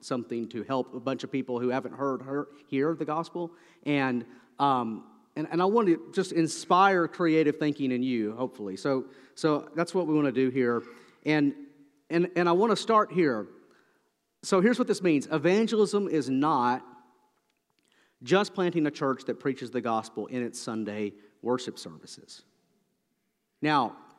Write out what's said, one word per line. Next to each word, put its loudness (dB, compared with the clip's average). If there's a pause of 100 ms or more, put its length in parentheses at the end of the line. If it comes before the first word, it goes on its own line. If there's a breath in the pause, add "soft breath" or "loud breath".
something -6
to -8
help -4
a -10
bunch -4
of -10
people -4
who -2
haven't -4
heard, -4
heard, -6 (220 loud breath)
hear 0
the -6
gospel, -6 (320 soft breath)
and, 0 (340 loud breath)
um, 0 (320)
and, -4
and 0
I 4
want 4
to 4 (140)
just -2
inspire 4
creative 2
thinking -2
in 0
you, -2
hopefully. -6
So, -2 (300 loud breath)
so 0
that's -2
what 0
we 2
wanna 4
do 2
here, 2 (420 loud breath)
and, 2 (540)
and, 2
and 2
I 4
wanna 4
start 2
here. 0 (960 soft breath)
So 2
here's 4
what 0
this -2
means. 2
Evangelism 2
is 0
not 2 (1400)
just 2
planting 0
a -2
church -4
that -6
preaches -6
the -4
gospel -4
in -6
its -8
Sunday -6 (300 soft breath)
worship -4
services. -18 (1200)
Now, 2 (220)